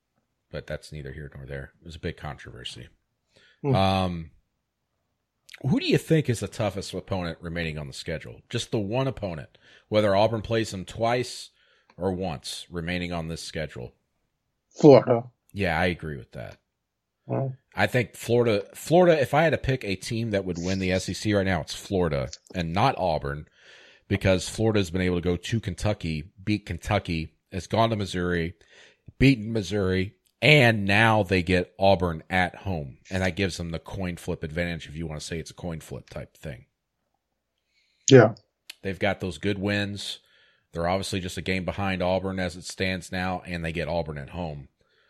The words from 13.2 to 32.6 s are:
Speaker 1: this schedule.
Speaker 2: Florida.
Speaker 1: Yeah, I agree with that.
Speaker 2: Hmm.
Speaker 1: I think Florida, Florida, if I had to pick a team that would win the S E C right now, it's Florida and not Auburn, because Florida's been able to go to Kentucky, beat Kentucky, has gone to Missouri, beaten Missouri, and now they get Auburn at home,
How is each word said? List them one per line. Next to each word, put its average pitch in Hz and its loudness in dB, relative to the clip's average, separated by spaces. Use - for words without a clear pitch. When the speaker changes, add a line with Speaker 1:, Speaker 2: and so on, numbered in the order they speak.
Speaker 1:
this 80 -8
schedule. 71 -8
Speaker 2:
Florida. 123 8
Speaker 1:
Yeah, 87 0
I 90 2
agree 78 -4
with 60 -18
that. 58 -14
Speaker 2:
Hmm. 127 -2
Speaker 1:
I 107 2
think 120 -2
Florida, 117 2
Florida, 170 6
if 131 0
I 147 4
had 160 4
to 120 2
pick 131 -2
a 98 -2
team 113 -4
that 98 0
would 87 -4
win 92 -2
the 92 0
S 95 0
E 95 -4
C 104 -2
right 98 2
now, 92 0
it's - -10
Florida 78 -2
and 82 -4
not 117 2
Auburn, 76 -2
because 95 2
Florida's 107 0
been 92 0
able 90 2
to 87 0
go 87 2
to - -2
Kentucky, 85 -4
beat 104 0
Kentucky, 85 -4
has 90 -8
gone 113 2
to 113 -2
Missouri, 87 -2
beaten 113 4
Missouri, 95 0
and 120 6
now 107 4
they 92 2
get 90 0
Auburn 90 4
at 92 2
home, 76 -6